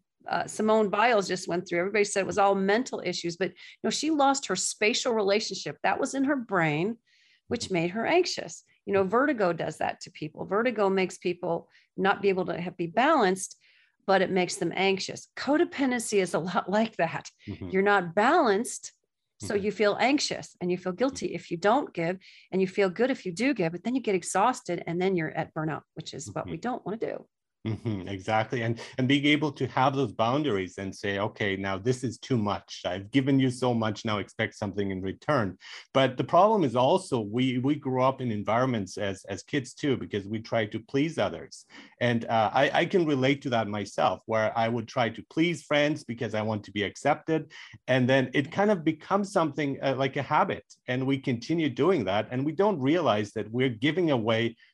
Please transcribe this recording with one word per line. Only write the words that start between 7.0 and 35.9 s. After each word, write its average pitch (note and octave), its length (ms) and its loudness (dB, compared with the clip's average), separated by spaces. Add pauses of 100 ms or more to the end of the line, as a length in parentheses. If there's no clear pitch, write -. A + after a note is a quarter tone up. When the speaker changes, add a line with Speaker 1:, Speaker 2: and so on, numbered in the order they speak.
Speaker 1:
which A#3 180 -4
Speaker 2:
Mm-hmm. F#3 80 -2
Speaker 1:
made E3+ 180 0
her A3+ 120 -4
anxious. - 580 0 (220)
You G3+ 80 -4
know, G3 120 4
vertigo G#3+ 500 2
does D#3+ 240 -6
that - 240 -4
to E3+ 80 -16
people. D#3 340 -10
Vertigo G#3 460 0
makes F#3+ 260 0
people E3+ 540 -4 (260)
not G3 240 2
be G3 80 0
able F#3 160 2
to E3+ 160 -6
have, F3 160 -8
be E3+ 120 -4
balanced, G#3+ 680 2 (500)
but F#3+ 140 4
it F#3 100 2
makes F3+ 260 0
them E3+ 200 -2
anxious. F#3+ 580 -2
Codependency C4 880 0
is F3+ 140 0
a F3 40 0
lot F3+ 320 -4
<laughs> G#3 80 2
like A3+ 180 0
that. D#3 340 -4 (180)
Speaker 2:
Mm-hmm. - 220 -10
Speaker 1:
You're F#3+ 120 2
not F#3+ 320 4
balanced, A#3+ 800 2 (480)
so G#3 160 -4
Speaker 2:
Mm-hmm. G3 80 -2
Speaker 1:
you G#3 80 0
feel G#3 280 2
anxious - 600 0
and F3+ 100 -2
you F3+ 80 0
feel F#3 140 -4
guilty B3 420 -4
if - 160 -12
you F3 60 -4
don't G#3+ 360 2
give, E3+ 240 -2 (360)
and F#3+ 100 2
you F#3 60 2
feel G3 200 2
good A3+ 220 0
if A#3 160 -6
you F3+ 60 -6
do A#3+ 200 0
give, E3+ 200 -2
but F3 100 -10
then B3 140 -2
you C4 40 -2
get G#3+ 140 0
exhausted F#3 720 0
and E3+ 160 -2
then F#3+ 140 2
you're D#3+ 200 -2
at - 160 -6
burnout, D#3 300 -4 (120)
which - 200 -12
is C3+ 180 -12
what - 140 -6
we E3 60 -8
Speaker 2:
Mm-hmm. E3 80 -8
Speaker 1:
don't A#3+ 260 -8
wanna G#3 120 -6
do. - 280 -8 (400)
Speaker 2:
Mm-hmm, G#2 420 -4
exactly. A2 520 0
And, A2+ 180 -2 (200)
and B2+ 100 2
being C#3+ 160 4
able D3 280 2
to C3+ 160 -4
have C3+ 280 2
those B2 160 0
boundaries A2+ 640 0
and F#2+ 180 -6
say, G2 240 -4
"Okay, G#2 380 -2
now G2 220 -4
this B2+ 260 -2
is A2 140 -6
too - 180 -2
much. G2+ 480 -4
I've G2 260 -6
given C3+ 300 2
you C3 100 2
so B2 220 0
much, A2 320 -2
now G#2+ 140 0
expect G#2 380 -4
something G2 340 -4
in F#2+ 100 -4
return." F#2+ 560 -2 (380)